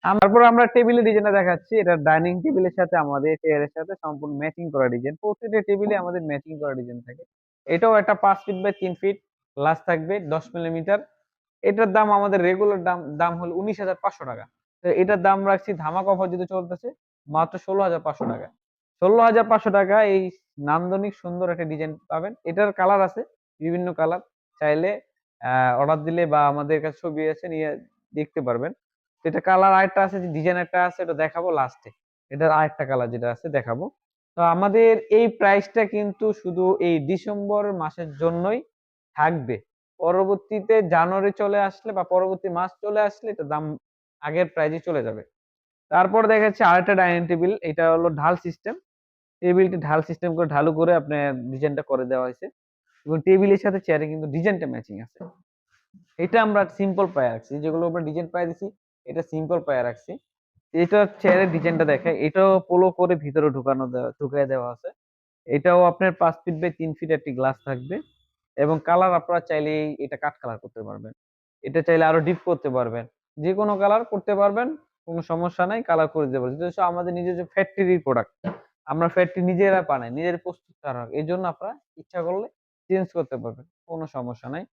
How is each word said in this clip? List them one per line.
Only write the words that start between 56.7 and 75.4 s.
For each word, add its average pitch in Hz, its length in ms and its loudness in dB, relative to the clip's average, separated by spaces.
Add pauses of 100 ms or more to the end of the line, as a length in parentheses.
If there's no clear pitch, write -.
সিম্পল 196 360 0
পায়ে 127 200 2
রাখছি, 113 180 -12 (100)
যেগুলো 160 280 -2
আমরা 170 180 -6
ডিজাইন 165 240 -6
পায়ে 175 180 -2
দিছি 180 160 -12 (440)
এটা 160 120 -6 (100)
সিম্পল 160 340 -4
পায়ে 131 220 -2
রাখছি। 120 240 -12 (680)
এটা 185 160 2 (220)
চেয়ারের 185 340 4
ডিজাইনটা 160 380 -2
দেখে, 143 180 0 (160)
এটাও 190 240 4 (180)
পোলো 180 200 4 (100)
করে 180 160 2 (100)
ভিতরে 147 320 0
ঢুকানো 131 280 -2 (100)
দেওয়া, 123 140 -4 (100)
ঢুকিয়ে 139 340 -2
দেওয়া 123 220 -4
আছে। - 140 -14 (580)
এটাও 175 340 4 (100)
আপনার 185 200 0 (100)
পাঁচ 165 220 2
ফিট 165 200 -4
by 175 160 -2
তিন 160 180 -6
ফিট 160 220 -8
একটি 147 200 -10
গ্লাস 131 180 -2 (120)
থাকবে 135 280 -8 (600)
এবং 147 200 2 (120)
কালার 180 320 4
আপনারা 170 280 -2
চাইলেই 151 360 -2 (200)
এটা 139 180 -10
কাট 147 180 -6
কালার 113 240 -10
করতে 113 240 -18
পারবেন, 107 240 -14 (540)
এটা 165 200 0
চাইলে 165 240 4
আরো 160 160 4
ডিপ 175 220 -2
করতে 165 280 -2
পারবেন, 117 280 -4 (340)
যে 156 200 -4
কোনো 208 140 0 (100)
কালার 208 200 4 (100)
করতে 208 280 -4
পারবেন, 202 280 0 (380)
কোনো 165 140 -6 (100)
সমস্যা 170 400 -2